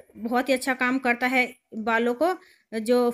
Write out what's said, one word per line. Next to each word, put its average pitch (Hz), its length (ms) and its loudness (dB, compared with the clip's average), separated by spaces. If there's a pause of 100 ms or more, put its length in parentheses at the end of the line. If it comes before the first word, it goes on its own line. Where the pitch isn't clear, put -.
(160)
बहुत 240 320 -2
ही 262 40 4
अच्छा 262 220 -2
काम 262 240 -2
करता 240 280 0
है 247 200 2 (280)
बालों 226 400 0
को 320 180 2 (380)
जो 240 420 2